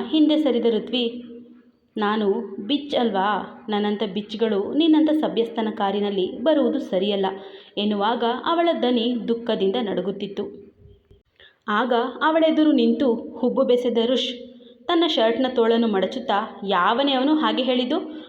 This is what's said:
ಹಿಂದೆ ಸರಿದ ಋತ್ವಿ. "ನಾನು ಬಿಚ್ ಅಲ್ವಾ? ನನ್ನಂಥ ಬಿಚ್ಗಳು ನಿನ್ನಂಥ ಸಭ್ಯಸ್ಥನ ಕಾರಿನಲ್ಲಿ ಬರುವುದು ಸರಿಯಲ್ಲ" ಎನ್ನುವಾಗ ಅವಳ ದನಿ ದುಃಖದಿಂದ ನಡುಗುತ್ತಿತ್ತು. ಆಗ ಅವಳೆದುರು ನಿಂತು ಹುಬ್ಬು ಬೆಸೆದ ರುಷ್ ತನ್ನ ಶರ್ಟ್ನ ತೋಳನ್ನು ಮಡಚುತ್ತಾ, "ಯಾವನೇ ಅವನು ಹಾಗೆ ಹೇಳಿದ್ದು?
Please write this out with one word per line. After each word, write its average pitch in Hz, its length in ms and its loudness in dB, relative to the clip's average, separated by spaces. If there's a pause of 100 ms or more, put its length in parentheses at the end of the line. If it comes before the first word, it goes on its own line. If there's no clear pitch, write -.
(100)
ಹಿಂದೆ 302 260 4
ಸರಿದ 247 280 0
ಋತ್ವಿ. 233 400 0 (920)
"ನಾನು 214 300 0 (400)
ಬಿಚ್ 277 280 -2
ಅಲ್ವಾ? 202 340 0 (400)
ನನ್ನಂಥ 208 340 -2
ಬಿಚ್ಗಳು 208 680 -2
ನಿನ್ನಂಥ 302 380 4
ಸಭ್ಯಸ್ಥನ 226 600 0
ಕಾರಿನಲ್ಲಿ 202 720 -2
ಬರುವುದು 277 360 2
ಸರಿಯಲ್ಲ" 196 480 -2 (520)
ಎನ್ನುವಾಗ 214 460 0 (200)
ಅವಳ 339 240 0 (140)
ದನಿ 240 460 0
ದುಃಖದಿಂದ 196 540 0
ನಡುಗುತ್ತಿತ್ತು. 196 640 -6 (1200)
ಆಗ 226 240 0 (300)
ಅವಳೆದುರು 311 500 4
ನಿಂತು 233 420 4
ಹುಬ್ಬು - 500 -2
ಬೆಸೆದ 233 420 2
ರುಷ್ 247 240 0 (560)
ತನ್ನ 339 200 2
ಶರ್ಟ್ನ 233 480 2
ತೋಳನ್ನು 226 340 4
ಮಡಚುತ್ತಾ, 208 800 -2
"ಯಾವನೇ 220 440 2
ಅವನು 269 220 2
ಹಾಗೆ 233 280 0
ಹೇಳಿದ್ದು? 254 360 0 (300)